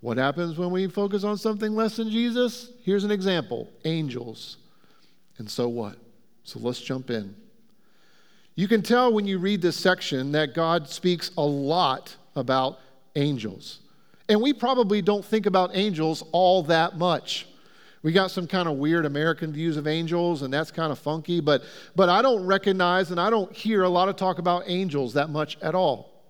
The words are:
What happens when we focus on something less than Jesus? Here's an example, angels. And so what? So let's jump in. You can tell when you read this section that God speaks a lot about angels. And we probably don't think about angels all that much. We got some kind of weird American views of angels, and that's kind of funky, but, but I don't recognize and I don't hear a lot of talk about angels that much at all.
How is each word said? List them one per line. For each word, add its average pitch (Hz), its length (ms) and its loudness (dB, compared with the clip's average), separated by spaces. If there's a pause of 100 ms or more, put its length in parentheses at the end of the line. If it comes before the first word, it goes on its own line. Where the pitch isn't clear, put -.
What 117 160 -4
happens 151 400 -2
when 180 140 -4
we 185 160 -2
focus 202 380 -2
on 208 120 -2
something 214 380 -4
less 220 220 -2
than 226 120 -4
Jesus? 233 600 -2 (140)
Here's 196 200 0
an 208 80 0
example, 185 580 -2 (140)
angels. 123 720 -6 (800)
And 107 120 -14
so 123 180 -2
what? 117 300 -6 (460)
So - 160 -16
let's 120 220 -4
jump 131 280 -8
in. 104 260 -6 (1200)
You 185 120 0
can 214 140 4
tell 247 300 4
when 214 160 2
you 190 120 -2
read 196 220 0
this 170 140 2
section 143 580 0
that 147 200 0
God 165 360 0
speaks - 480 -2
a 151 80 0
lot 143 720 0 (200)
about 131 440 0 (360)
angels. 135 640 -4 (500)
And 214 120 6
we 277 120 2
probably 233 480 2
don't 202 220 2
think 220 220 0
about 185 300 2
angels 160 560 0
all 180 320 4
that 165 340 2
much. 170 500 -2 (540)
We 160 120 0
got 190 180 4
some 180 160 -4
kind 175 220 0
of 147 80 -2
weird 156 280 2
American 156 460 -2
views 156 240 -2
of 147 100 -4
angels, 165 580 0
and 131 100 -6
that's 151 180 -2
kind 160 220 -2
of - 60 -8
funky, 160 420 -2
but, 143 220 2 (320)
but 185 120 6
I 185 140 6
don't 240 240 2
recognize 185 680 2
and 175 80 -2
I 185 100 2
don't 214 240 0
hear 208 300 0
a 185 60 4
lot 180 180 4
of 196 80 -2
talk 185 240 -2
about 175 280 0
angels 147 460 -2
that 143 160 2
much 151 320 -4
at 160 140 -2
all. 165 540 -2